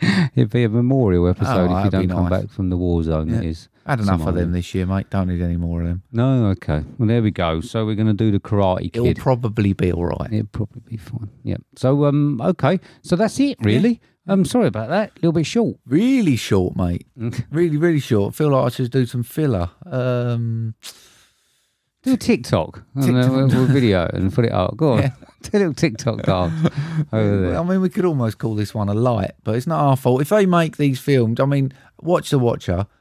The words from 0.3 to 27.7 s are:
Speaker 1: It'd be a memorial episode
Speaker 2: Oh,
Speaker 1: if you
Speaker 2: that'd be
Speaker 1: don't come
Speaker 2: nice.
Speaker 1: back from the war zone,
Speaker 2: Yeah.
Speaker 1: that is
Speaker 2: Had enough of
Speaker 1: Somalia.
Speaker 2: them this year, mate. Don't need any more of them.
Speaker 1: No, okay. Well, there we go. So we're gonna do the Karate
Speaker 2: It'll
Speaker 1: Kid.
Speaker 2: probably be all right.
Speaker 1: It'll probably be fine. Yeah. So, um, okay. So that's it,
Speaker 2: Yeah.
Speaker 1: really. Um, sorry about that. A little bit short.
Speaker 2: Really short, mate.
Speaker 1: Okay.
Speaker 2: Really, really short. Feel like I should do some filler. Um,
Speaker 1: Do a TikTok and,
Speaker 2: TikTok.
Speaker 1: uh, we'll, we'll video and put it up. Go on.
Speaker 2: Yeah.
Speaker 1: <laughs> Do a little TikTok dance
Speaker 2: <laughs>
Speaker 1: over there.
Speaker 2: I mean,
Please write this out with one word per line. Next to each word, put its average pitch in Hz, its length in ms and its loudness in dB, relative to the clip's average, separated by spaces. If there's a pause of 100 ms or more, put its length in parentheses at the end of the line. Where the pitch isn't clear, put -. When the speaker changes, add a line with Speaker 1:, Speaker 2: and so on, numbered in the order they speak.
Speaker 1:
It'd 120 160 2
be 127 120 2
a 110 60 2
memorial 113 580 2
episode 90 440 2
Speaker 2:
Oh, 90 80 0
Speaker 1:
if 101 60 2
you 98 40 0
Speaker 2:
that'd - 20 0 (100)
be 92 60 0
Speaker 1:
don't 90 100 -2
come 90 120 0
Speaker 2:
nice. 95 140 0
Speaker 1:
back 101 80 -10
from 95 180 -4
the 87 80 0
war 87 240 0
zone, 80 280 -2
Speaker 2:
Yeah. 113 80 0
Speaker 1:
that 90 80 -4
is 80 220 -8 (200)
Speaker 2:
Had 135 120 -2
enough 95 220 2
of 78 60 -4
Speaker 1:
Somalia. 90 100 0
Speaker 2:
them 87 140 0
this 90 240 -4
year, 92 100 -2
mate. 95 240 -2
Don't 95 200 -2
need 87 120 -2
any 87 160 -2
more 85 240 -4
of 85 60 -2
them. 87 240 -4
Speaker 1:
No, 120 380 2
okay. 80 340 -2 (160)
Well, 113 80 2
there 117 160 2
we 107 80 2
go. 82 300 -2
So 113 220 -6
we're 107 120 -4
gonna 110 180 0
do 110 160 0
the 98 100 2
Karate 92 540 0
Speaker 2:
It'll 120 120 0
Speaker 1:
Kid. - 120 2
Speaker 2:
probably 113 560 0
be 90 180 0
all 87 140 -2
right. - 260 -4
Speaker 1:
It'll 107 200 -2
probably - 360 -8
be 113 100 -10
fine. 113 320 -12 (120)
Yeah. 92 160 -6 (180)
So, 143 300 2
um, 143 340 2
okay. 175 400 0 (220)
So - 140 -2
that's 214 240 0
it, 277 220 0
Speaker 2:
Yeah. 113 40 0
Speaker 1:
really. 175 360 2 (260)
Um, 190 180 2
sorry 226 220 2
about 110 220 -4
that. 196 200 -2
A - 60 -20
little 165 160 0
bit 156 160 0
short. 214 300 -2 (100)
Speaker 2:
Really 196 480 2
short, 95 400 0
mate. 90 320 -2 (120)
Speaker 1:
Okay. 117 320 -6
Speaker 2:
Really, 156 260 0
really 160 220 2
short. 107 360 0
Feel 151 140 0
like 131 180 2
I - 20 -2
should 123 220 -4
do 127 160 0
some 120 160 -6
filler. 113 480 -2 (160)
Um, 120 880 -4 (1300)
Speaker 1:
Do 262 100 0
a - 40 2
TikTok - 680 -2 (120)
and, 139 80 0
Speaker 2:
TikTok. 127 220 4
Speaker 1:
uh, 131 80 2
we'll, 135 140 2
we'll 127 180 4
video 113 480 2
and 92 180 0
put 117 140 2
it 113 80 -2
up. 92 240 0
Go 147 160 2
on. 110 60 2
Speaker 2:
Yeah. 139 120 0 (160)
Speaker 1:
<laughs> - 140 -20
Do - 120 -16
a 208 40 2
little 175 160 0
TikTok 110 480 -2
dance 156 480 0 (200)
Speaker 2:
<laughs> 160 220 -4
Speaker 1:
over 104 300 2
there. 87 180 -2
Speaker 2:
I 165 40 -2
mean, 185 180 0